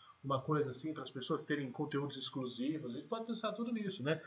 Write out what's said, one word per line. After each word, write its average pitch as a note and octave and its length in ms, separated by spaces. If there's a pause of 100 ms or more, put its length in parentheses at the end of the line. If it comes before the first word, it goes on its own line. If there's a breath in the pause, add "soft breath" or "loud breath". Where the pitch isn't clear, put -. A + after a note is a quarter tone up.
(240 soft breath)
uma C3+ 180
coisa C#3+ 300
assim, D#3 220
para C#3 100
as B2+ 60
pessoas C#3 340
terem C#3+ 260
conteúdos C#3+ 460
exclusivos. C3 800
A C3+ 40
gente D3+ 120
pode A3+ 160
pensar A3 260
tudo A#3 220
nisso, G3+ 300
né? D#3 240